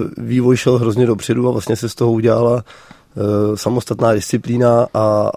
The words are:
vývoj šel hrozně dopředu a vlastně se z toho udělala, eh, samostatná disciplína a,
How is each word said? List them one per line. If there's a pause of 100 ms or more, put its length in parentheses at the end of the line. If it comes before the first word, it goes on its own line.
(180)
vývoj
šel
hrozně
dopředu
a
vlastně
se
z
toho
udělala, (540)
eh,
samostatná
disciplína
a,